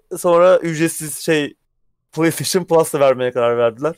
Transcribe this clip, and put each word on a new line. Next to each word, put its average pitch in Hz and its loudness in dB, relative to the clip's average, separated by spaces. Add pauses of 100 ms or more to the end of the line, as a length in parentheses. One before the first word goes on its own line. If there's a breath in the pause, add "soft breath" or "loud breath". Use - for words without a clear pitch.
(180)
sonra 175 4
ücretsiz 160 -4
şey, 151 -2 (560)
PlayStation 160 -2
Plus'ta 160 0
vermeye 127 2
karar 120 0
verdiler. 120 -2